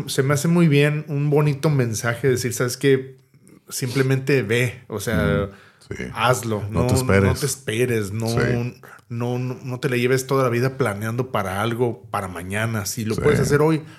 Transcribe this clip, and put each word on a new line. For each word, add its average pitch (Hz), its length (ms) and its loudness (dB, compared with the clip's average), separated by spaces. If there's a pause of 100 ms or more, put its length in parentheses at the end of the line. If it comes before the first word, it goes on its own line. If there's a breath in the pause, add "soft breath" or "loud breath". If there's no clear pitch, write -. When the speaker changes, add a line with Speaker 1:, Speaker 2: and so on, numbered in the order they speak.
Speaker 1:
se - 160 0
me 143 100 2
hace 139 140 0
muy 170 200 6
bien 147 400 2
un 147 220 0
bonito 147 400 2
mensaje, 117 580 0
decir, 123 240 0
"¿Sabes 123 240 -2
qué? 135 400 2 (520)
Simplemente 135 760 0
ve, 117 460 -2
o 110 120 -6
sea, 101 500 0
Speaker 2:
Ujú. - 460 -18
Sí. 64 80 -10 (100)
Speaker 1:
hazlo, 110 560 0
Speaker 2:
No - 120 0
Speaker 1:
no, 123 60 2
Speaker 2:
te 127 60 2
esperes. 95 300 4
Speaker 1:
no 92 100 4
te 147 120 -2
esperes, 113 640 -2
no, 113 160 -4
Speaker 2:
Sí. 120 520 -2 (280 loud breath)
Speaker 1:
no, 120 300 -4
no, 127 240 -6
no 123 180 -8
te 147 80 -4
la 127 80 0
lleves 127 300 2
toda 135 160 2
la 127 80 2
vida 127 260 0
planeando 113 540 -2
para 98 320 -2
algo, 117 480 -2
para 104 180 -4
mañana. 101 580 -4
Si - 180 -6
lo 110 100 -2
Speaker 2:
Sí. - 60 -4
Speaker 1:
puedes 143 200 2
hacer 143 200 2
hoy, 156 220 2 (160 loud breath)